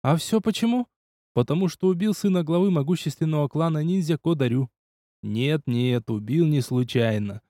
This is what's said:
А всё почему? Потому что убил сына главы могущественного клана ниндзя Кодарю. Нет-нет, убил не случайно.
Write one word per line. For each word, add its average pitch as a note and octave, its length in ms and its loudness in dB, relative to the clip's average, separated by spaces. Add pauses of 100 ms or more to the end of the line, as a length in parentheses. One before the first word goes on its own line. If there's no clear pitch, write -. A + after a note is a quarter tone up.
А C#3 140 4
всё A3 220 0
почему? A#3 460 0 (480)
Потому D3+ 340 2
что F3+ 200 -2
убил F#3+ 260 0
сына F#3 300 0
главы F3 260 2
могущественного D#3 800 0
клана D#3 360 -2
ниндзя E3+ 360 0
Кодарю. C3+ 500 0 (540)
Нет-нет, B2 880 0
убил A2+ 340 0
не D3+ 160 2
случайно. A2+ 880 -2